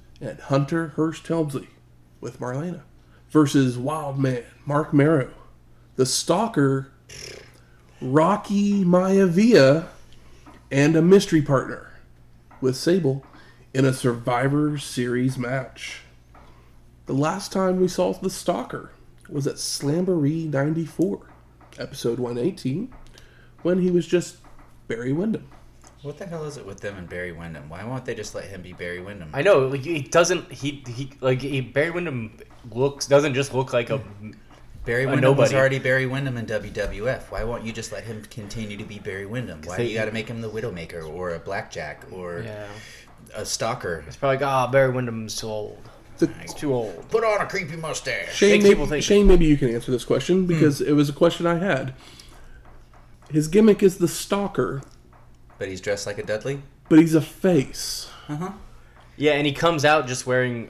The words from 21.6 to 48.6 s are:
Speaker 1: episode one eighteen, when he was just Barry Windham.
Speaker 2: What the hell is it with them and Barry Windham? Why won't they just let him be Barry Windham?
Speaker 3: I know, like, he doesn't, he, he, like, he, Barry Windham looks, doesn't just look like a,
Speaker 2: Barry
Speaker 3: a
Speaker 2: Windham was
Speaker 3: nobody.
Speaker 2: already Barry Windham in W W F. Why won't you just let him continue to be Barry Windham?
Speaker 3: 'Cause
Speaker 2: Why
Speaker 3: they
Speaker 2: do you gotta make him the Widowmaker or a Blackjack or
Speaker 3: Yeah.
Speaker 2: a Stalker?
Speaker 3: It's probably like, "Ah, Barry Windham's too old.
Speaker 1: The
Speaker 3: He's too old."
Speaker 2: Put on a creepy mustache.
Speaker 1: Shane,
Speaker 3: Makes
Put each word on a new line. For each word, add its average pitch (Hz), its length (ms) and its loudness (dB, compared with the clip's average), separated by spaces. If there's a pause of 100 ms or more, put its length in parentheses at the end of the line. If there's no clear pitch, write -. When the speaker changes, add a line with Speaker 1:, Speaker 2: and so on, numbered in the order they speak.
Speaker 1:
episode 117 420 -6
one 120 180 -6
eighteen, 156 560 -4 (720)
when 180 180 2
he 180 100 2
was 175 160 0
just - 300 -2 (500)
Barry 123 260 -4
Windham. 196 340 -2 (540)
Speaker 2:
What 143 180 -12
the 202 80 -12
hell 160 180 -8
is 143 120 -12
it - 80 -16
with 95 160 -16
them 98 160 -10
and 87 120 -14
Barry 90 220 -8
Windham? 80 360 -14
Why 87 160 -14
won't 123 220 -10
they 120 80 -6
just 104 220 -10
let 95 100 -10
him - 160 -14
be 90 120 -16
Barry 87 280 -10
Windham? 90 320 -14
Speaker 3:
I 139 80 -2
know, 165 280 6
like, 139 120 -4
he 151 220 -4
doesn't, 170 480 2
he, 139 360 -8
he, 123 220 -10 (100)
like, 131 220 0
he, 135 200 -4
Barry 139 280 -2
Windham 151 480 -8 (320)
looks, 131 380 -2
doesn't 143 260 4
just 135 220 -2
look 131 180 -2
like 120 160 0
a, 110 100 -2 (840)
Speaker 2:
Barry 123 220 -2
Speaker 3:
a 131 40 -2
Speaker 2:
Windham 135 260 4
was 120 140 4
Speaker 3:
nobody. 131 60 0
Speaker 2:
already 135 240 2
Barry 131 260 0
Windham 131 320 -4
in 110 80 -6
W 104 260 -6
W 101 380 -4
F. 113 220 -6
Why 101 120 -4
won't 113 200 -6
you 113 100 -8
just 113 180 -10
let 98 120 -10
him 110 260 -12
continue 104 480 -10
to 107 60 -10
be 98 160 -14
Barry 98 260 -8
Windham? 101 360 -10
Speaker 3:
'Cause 80 80 -12
Speaker 2:
Why 90 80 -8
Speaker 3:
they 117 80 -2
Speaker 2:
do 113 80 -2
you 110 40 -6
gotta 110 140 -2
make 110 160 -6
him 117 140 -10
the 113 80 -8
Widowmaker 87 600 -10
or 87 220 -6
a 82 60 -8
Blackjack 80 720 -10
or 87 340 -10
Speaker 3:
Yeah. 104 220 -12 (640)
Speaker 2:
a 104 100 -10
Stalker? 104 600 -6
Speaker 3:
It's - 100 -16
probably 135 220 0
like, 139 80 -2
"Ah, 131 220 0
Barry 135 240 2
Windham's 113 440 -6
too 113 120 -8
old. 104 320 -8 (400)
Speaker 1:
The 165 80 2 (120)
Speaker 3:
He's - 140 -14
too 147 180 -4
old." 110 380 -6
Speaker 2:
Put 226 140 0
on 208 180 2
a 143 60 -4
creepy 165 300 -8
mustache. 131 580 -6
Speaker 1:
Shane, 202 160 6
Speaker 3:
Makes 208 120 6